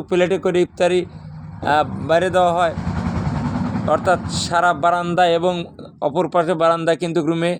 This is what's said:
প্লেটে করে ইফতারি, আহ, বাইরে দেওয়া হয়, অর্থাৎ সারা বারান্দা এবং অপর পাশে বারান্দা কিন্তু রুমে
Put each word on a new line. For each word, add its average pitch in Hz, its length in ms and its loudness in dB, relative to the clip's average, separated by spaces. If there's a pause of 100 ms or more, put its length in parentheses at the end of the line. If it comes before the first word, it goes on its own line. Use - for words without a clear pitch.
প্লেটে 180 340 0
করে 175 240 0
ইফতারি, 180 400 0 (600)
আহ, 147 220 2 (240)
বাইরে 170 220 2
দেওয়া 175 240 4
হয়, 170 200 0 (1120)
অর্থাৎ 165 320 2 (140)
সারা 175 400 0
বারান্দা 170 540 0
এবং 170 260 2 (480)
অপর 151 280 0
পাশে 175 240 2
বারান্দা 165 420 2
কিন্তু 165 260 -2
রুমে 165 380 0